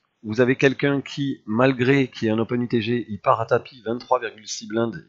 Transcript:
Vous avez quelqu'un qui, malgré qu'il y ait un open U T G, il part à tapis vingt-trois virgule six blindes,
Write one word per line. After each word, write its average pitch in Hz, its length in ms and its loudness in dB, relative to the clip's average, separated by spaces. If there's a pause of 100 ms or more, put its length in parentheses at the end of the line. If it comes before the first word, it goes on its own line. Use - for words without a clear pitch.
(220)
Vous 110 180 -4
avez 127 160 4
quelqu'un 139 460 0
qui, - 440 -6
malgré 127 640 2
qu'il - 180 -6
y - 20 2
ait 107 40 2
un 110 60 2
open 120 240 -2
U 117 60 -4
T 117 140 0
G, 120 260 -2
il 101 120 -8
part 120 200 2
à 117 60 -4
tapis 123 360 -2
vingt-trois 120 360 -2
virgule 107 300 -10
six - 180 -12
blindes, 110 420 -4